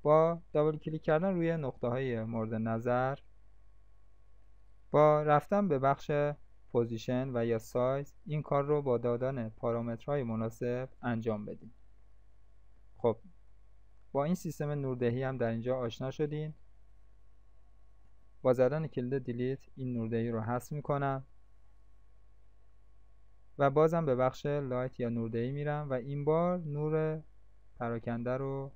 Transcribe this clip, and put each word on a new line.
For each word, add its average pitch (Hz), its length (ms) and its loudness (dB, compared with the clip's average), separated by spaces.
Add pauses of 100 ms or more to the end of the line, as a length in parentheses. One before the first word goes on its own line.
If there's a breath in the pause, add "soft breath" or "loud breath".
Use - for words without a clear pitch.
با 160 400 6 (120)
دابل 151 240 4
کلیک 156 240 -4
کردن 170 320 4
روی 165 240 2
نقطه‌های 123 640 0
مورد 113 300 -2
نظر 123 640 2 (1700)
با 151 320 8
رفتن 151 440 4
به 143 120 2
بخش 139 320 2 (600)
پوزیشن 120 640 0
و 117 120 2
یا 113 140 2
سایز 131 560 0 (100)
این 147 160 -2
کار 143 220 2
رو 147 180 2
با 127 160 2
دادن 120 520 0
پارامترهای 117 760 -2
مناسب 120 680 -2 (120)
انجام 110 440 0
بدید. 90 280 -12 (1200)
خب 113 200 2 (960)
با 139 120 0
این 175 120 2
سیستم 151 340 -4
نوردهی 131 540 0
هم 131 140 -2
در 117 120 2
اینجا 117 280 0
آشنا 127 340 -4
شدین. 151 420 -2 (1900)
با 131 100 6
زدن 135 340 4
کلید 131 360 -2
دیلیت 123 360 -2 (160)
این 127 180 -4
نوردهی 113 360 0
رو 113 120 0
حذف 120 300 -2
می‌کنم 139 520 -2 (2250)
و 139 120 6
بازم 160 360 4
به 131 100 4
بخش 127 300 2
لایت 131 540 -2
یا 120 100 0
نوردهی 117 420 0
می‌رم 147 380 -2
و 135 40 0
این 143 320 -2
بار 175 340 4
نور 156 640 0 (560)
پراکنده 117 580 -2
رو 139 380 -4